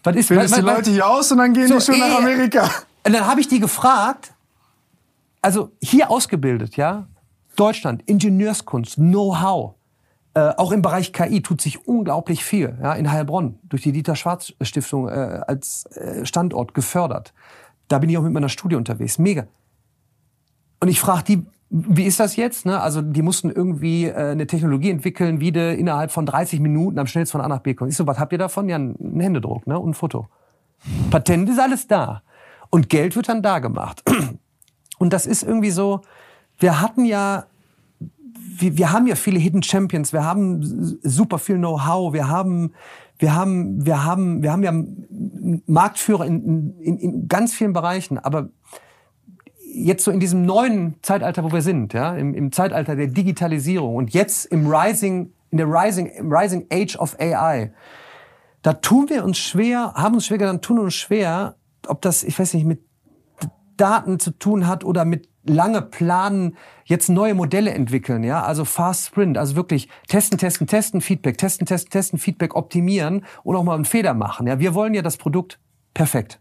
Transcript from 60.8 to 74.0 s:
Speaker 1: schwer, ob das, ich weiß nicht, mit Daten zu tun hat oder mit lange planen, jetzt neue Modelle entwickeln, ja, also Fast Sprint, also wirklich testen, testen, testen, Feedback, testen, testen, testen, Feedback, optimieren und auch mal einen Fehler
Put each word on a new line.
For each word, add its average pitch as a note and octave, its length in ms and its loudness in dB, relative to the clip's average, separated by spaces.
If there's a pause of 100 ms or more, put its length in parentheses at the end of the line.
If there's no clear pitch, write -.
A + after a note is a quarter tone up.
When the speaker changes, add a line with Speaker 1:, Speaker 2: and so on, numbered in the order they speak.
Speaker 1:
schwer, G3 600 -2 (300)
ob - 160 -6
das, F3 220 0
ich - 140 -4
weiß F#3 140 0
nicht, D#3+ 140 0
mit D#3+ 160 -2 (960)
Daten G3 400 2
zu D#3+ 140 -2
tun G3+ 340 0
hat F#3 180 -2
oder E3+ 220 0
mit - 240 -4 (140)
lange F3 360 2
planen, F3+ 800 -2 (260)
jetzt E3+ 240 0
neue G3+ 240 4
Modelle F3 380 0
entwickeln, A#2+ 520 -2
ja, B2+ 200 -2
also D3+ 240 -2
Fast F3 400 -2
Sprint, F#3+ 320 0
also C#3+ 180 -2
wirklich E3+ 320 -2 (180)
testen, G3+ 300 2
testen, F3 300 -2
testen, G#3 340 0
Feedback, - 380 -2
testen, F#3+ 280 -2
testen, F3 240 -4
testen, F#3+ 280 -2
Feedback, - 360 -4
optimieren F3+ 720 -2 (180)
und F#3+ 140 -2
auch F3+ 80 0
mal E3+ 120 0
einen D#3 100 -2
Fehler G3+ 260 2